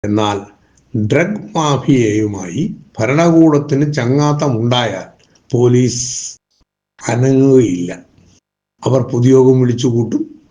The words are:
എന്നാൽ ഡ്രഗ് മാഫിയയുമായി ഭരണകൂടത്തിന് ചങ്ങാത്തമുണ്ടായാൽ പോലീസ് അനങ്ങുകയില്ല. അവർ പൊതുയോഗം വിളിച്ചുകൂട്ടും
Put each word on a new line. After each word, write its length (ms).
എന്നാൽ 360
ഡ്രഗ് 480
മാഫിയയുമായി 1080
ഭരണകൂടത്തിന് 880
ചങ്ങാത്തമുണ്ടായാൽ 1080
പോലീസ് 560
അനങ്ങുകയില്ല. 920
അവർ 180
പൊതുയോഗം 520
വിളിച്ചുകൂട്ടും 600